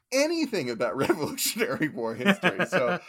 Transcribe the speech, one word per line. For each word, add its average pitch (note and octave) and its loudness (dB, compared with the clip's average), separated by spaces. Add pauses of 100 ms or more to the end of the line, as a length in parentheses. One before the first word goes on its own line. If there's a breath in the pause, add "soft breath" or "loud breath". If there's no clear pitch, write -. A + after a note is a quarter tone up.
(120)
anything C#4 0
about A2+ 0
<laughs> - -
Revolutionary E3 0
War A2+ -4
history, F#3 2
so E3+ 0